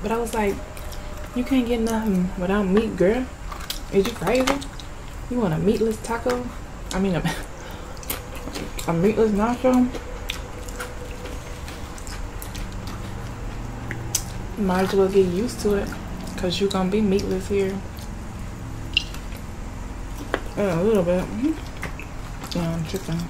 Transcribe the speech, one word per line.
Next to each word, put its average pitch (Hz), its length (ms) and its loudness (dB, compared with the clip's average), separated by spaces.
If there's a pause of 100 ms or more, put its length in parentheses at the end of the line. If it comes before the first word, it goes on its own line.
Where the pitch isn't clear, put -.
But 208 80 0
I 226 60 2
was 233 160 -2
like, 214 220 4 (800)
"You 247 80 2
can't 254 240 4
get 240 140 4
nothing 220 560 4
without 190 300 4
meat, 202 300 6
girl. 220 280 6 (680)
Is 196 140 6
you 233 60 -2
crazy? 262 400 4 (760)
You 247 100 0
want 185 140 4
a 156 40 2
meatless 214 460 4
taco? 247 420 0 (480)
I 180 60 2
mean, 190 160 4
a, 151 80 2 (760)
<laughs> - 880 -6
a 165 60 2
meatless 214 380 6
nacho? 247 560 4 (4000)
Might 190 320 4
as - 40 0
well 196 140 8
get 190 180 8
used 185 360 0
to 208 140 4
it, 202 140 0 (480)
'cause 180 220 0
you 196 100 4
gonna 185 220 2
be 214 100 4
meatless 190 460 2
here 196 300 2 (2750)
in 202 80 2
a 175 180 2
little 208 200 4
bit." 175 200 2
Mm-hmm. 220 280 -2 (1040)
Yeah, 165 180 0
I'm 165 120 -2
chicken. 165 320 -4 (120)